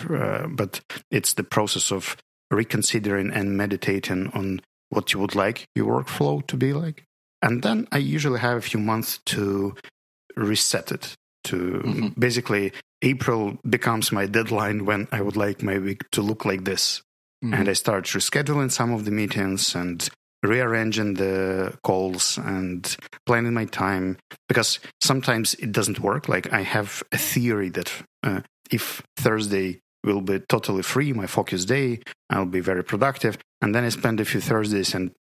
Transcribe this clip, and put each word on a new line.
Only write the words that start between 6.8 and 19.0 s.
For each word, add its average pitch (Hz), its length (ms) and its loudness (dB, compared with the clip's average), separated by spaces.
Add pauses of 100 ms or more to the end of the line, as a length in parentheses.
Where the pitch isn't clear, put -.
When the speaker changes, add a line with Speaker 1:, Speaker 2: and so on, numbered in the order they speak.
Speaker 1:
And 120 200 2
then - 300 0
I 147 60 2
usually 143 420 0
have 123 180 0
a 110 40 -6
few - 180 -4
months 110 460 -2
to 98 480 0 (640)
reset 107 560 0
it. - 220 -8 (300)
To 92 400 -2
Speaker 2:
Mm-hmm. 110 360 -2
Speaker 1:
basically, 117 520 2 (300)
April 117 560 2 (100)
becomes 113 440 2
my 98 140 2
deadline 107 600 0
when 104 260 0
I 107 80 -2
would 101 160 0
like 104 260 0
my 98 160 0
week 98 240 -4 (100)
to 107 100 2
look 107 220 -2
like 95 200 0
this. - 380 -2 (420)
Speaker 2:
Mm-hmm. 110 100 0
Speaker 1:
And 101 140 2
I 95 60 2
start 95 300 0
rescheduling 143 680 0
some 120 220 2
of 107 100 -2